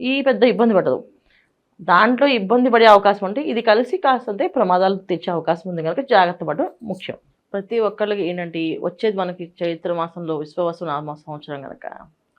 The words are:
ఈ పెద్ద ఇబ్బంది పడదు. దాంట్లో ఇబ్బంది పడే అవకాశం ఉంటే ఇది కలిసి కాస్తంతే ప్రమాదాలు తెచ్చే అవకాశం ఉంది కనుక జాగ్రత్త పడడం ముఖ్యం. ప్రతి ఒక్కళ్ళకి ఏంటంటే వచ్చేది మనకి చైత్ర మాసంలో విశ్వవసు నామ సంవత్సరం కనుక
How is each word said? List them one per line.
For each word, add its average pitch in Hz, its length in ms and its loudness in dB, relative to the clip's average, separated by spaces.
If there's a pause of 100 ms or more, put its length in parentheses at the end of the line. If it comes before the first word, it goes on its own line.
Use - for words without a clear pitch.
ఈ 262 220 -2
పెద్ద 247 220 2
ఇబ్బంది 226 300 4
పడదు. 156 300 0 (760)
దాంట్లో 220 460 4
ఇబ్బంది 247 440 2
పడే 226 160 6
అవకాశం 202 400 6
ఉంటే 208 140 -6
ఇది 254 220 -4
కలిసి 233 340 2
కాస్తంతే 254 500 0
ప్రమాదాలు 190 480 2
తెచ్చే 185 380 -6
అవకాశం 170 380 -4
ఉంది 165 120 -6
కనుక 165 180 -4
జాగ్రత్త 185 440 2
పడడం 160 220 -2 (160)
ముఖ్యం. 190 340 -12 (360)
ప్రతి 196 260 -6
ఒక్కళ్ళకి 208 480 -2
ఏంటంటే 170 560 -6
వచ్చేది 190 340 -4
మనకి 180 360 -6 (100)
చైత్ర 170 300 -4
మాసంలో 170 440 -6
విశ్వవసు 170 480 -6
నామ 151 300 -6
సంవత్సరం 151 480 -14
కనుక - 280 -16 (480)